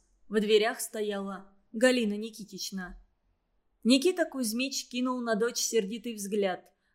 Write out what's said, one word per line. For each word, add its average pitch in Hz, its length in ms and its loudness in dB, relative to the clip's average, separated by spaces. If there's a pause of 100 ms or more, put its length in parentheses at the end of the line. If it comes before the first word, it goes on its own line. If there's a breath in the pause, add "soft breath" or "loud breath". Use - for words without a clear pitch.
(300)
В 208 100 2
дверях 214 400 4
стояла 196 720 -6 (200)
Галина 233 440 4
Никитична. 190 840 -10 (840)
Никита 311 420 4
Кузьмич 262 640 -4
кинул 254 320 -4
на 233 120 0
дочь 220 240 0
сердитый 226 560 -2
взгляд – 196 580 -4 (240)